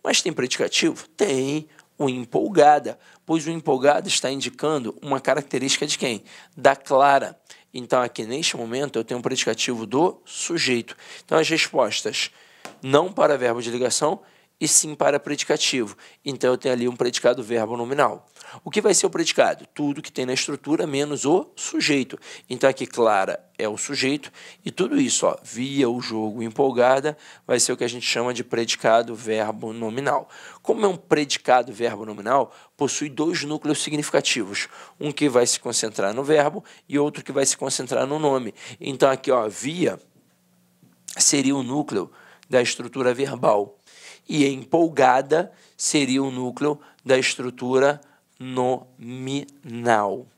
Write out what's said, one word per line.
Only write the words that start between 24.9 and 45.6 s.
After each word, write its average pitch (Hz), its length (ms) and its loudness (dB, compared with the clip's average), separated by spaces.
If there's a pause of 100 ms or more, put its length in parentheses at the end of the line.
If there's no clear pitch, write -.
isso, - 280 2
ó, 80 160 0
via 135 460 -2
o 120 120 -4
jogo 110 400 -6
empolgada, 131 720 2 (300)
vai 123 140 2
ser 135 140 0
o 123 40 -4
que 127 60 -4
a 117 60 -2
gente 117 160 -10
chama 123 280 -2
de 120 100 -6
predicado 117 680 0
verbo 110 600 -4
nominal. 120 540 -4 (360)
Como 226 200 0
é 202 40 4
um 185 100 0
predicado 135 720 0
verbo 107 340 -4
nominal, 107 460 -2 (240)
possui 147 340 -2
dois 151 340 -2
núcleos 147 400 -4
significativos. 139 840 -2 (300)
Um 147 120 -6
que 143 180 0
vai 123 160 4
se - 140 -2
concentrar 110 560 -4
no 139 80 -4
verbo 147 400 2 (260)
e 139 80 -2
outro 147 260 -2
que - 80 -12
vai 139 140 0
se - 120 -2
concentrar 131 500 -2
no 147 100 -4
nome. 131 380 0 (260)
Então, 135 300 4
aqui, 131 180 -2
ó, 117 180 2
via 135 520 -4 (1160)
seria 139 400 2
o 135 60 -2
núcleo 120 480 -4 (400)
da 127 100 4
estrutura 123 540 -2
verbal. 123 640 0 (520)
E 147 160 4
empolgada 139 1080 2 (260)